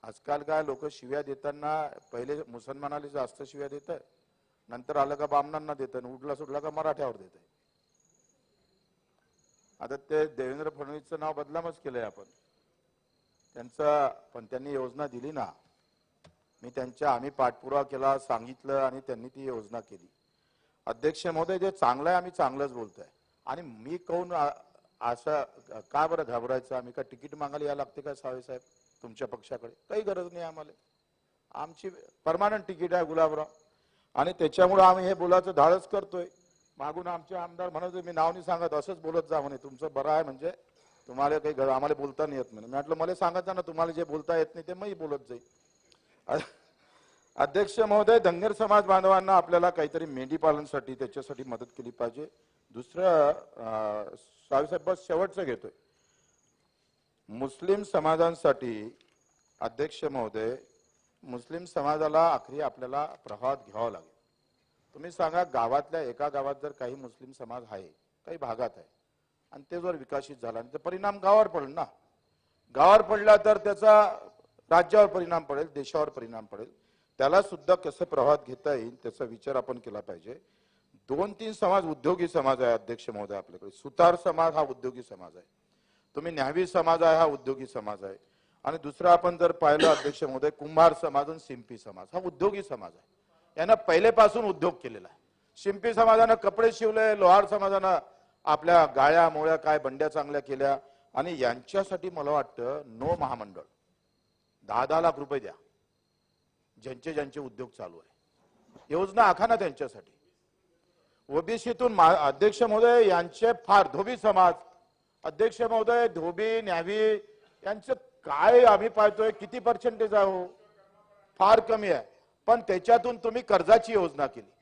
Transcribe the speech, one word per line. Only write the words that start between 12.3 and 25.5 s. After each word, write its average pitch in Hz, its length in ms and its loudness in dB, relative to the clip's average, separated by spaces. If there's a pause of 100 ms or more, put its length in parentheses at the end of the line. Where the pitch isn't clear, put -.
त्यांचा, 143 540 -2 (260)
पण 117 100 -16
त्यांनी 131 280 -12
योजना 131 340 -8
दिली 123 260 -12
ना, 127 140 -8 (1160)
मी 123 80 -18
त्यांच्या, 127 420 -4
आम्ही 127 180 -4
पाठपुरावा 131 520 -4
केला, 135 360 -2
सांगितलं 131 560 -8
आणि 135 260 -2
त्यांनी 127 280 -12
ती 135 180 -20
योजना 113 340 -12
केली. 95 300 -20 (760)
अध्यक्ष 143 400 -4
महोदय, 170 320 -2
जे 190 120 -2
चांगलं 139 380 0
आहे 180 80 2
आम्ही 180 140 -4
चांगलंच 139 420 -4
बोलतोय. 107 320 -16 (420)
आणि 156 160 -10
मी 127 340 -14
कोण 175 360 -8
आ-, 147 180 -2 (500)
असं 135 420 -4 (280)